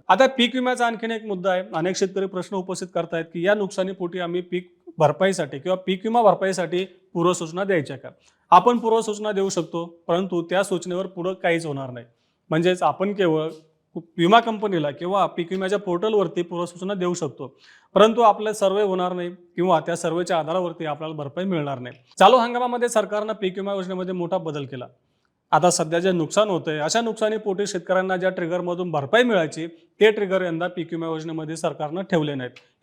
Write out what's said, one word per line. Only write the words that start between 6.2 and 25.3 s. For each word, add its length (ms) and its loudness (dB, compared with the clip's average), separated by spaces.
भरपाईसाठी 640 2
पूर्वसूचना 500 0
द्यायच्या 340 -2
का? 120 -18
आपण 260 8
पूर्वसूचना 540 0
देऊ 180 0
शकतो, 360 -4
परंतु 420 0
त्या 140 2
सूचनेवर 420 -4
पुढं 280 -6
काहीच 320 0
होणार 240 -6
नाही. 160 -14
म्हणजेच 340 2
आपण 300 2
केवळ 360 2
विमा 220 8
कंपनीला 520 0
किंवा 360 0
पीक 240 -6
विम्याच्या 280 -2
पोर्टलवरती 600 0
पूर्वसूचना 520 -6
देऊ 200 -2
शकतो, 340 -8
परंतु 260 6
आपले 320 4
सर्व्हे 300 2
होणार 300 -2
नाही 160 -6
किंवा 240 4
त्या 160 -4
सर्व्हेच्या 420 -2
आधारावरती 480 -2
आपल्याला 300 -6
भरपाई 300 -8
मिळणार 340 -2
नाही. 160 -14
चालू 200 10
हंगामामध्ये 520 0
सरकारनं 440 -2
पीक 240 -6
विमा 160 -4
योजनेमध्ये 400 -6
मोठा 240 -2
बदल 280 -6
केला. 220 -12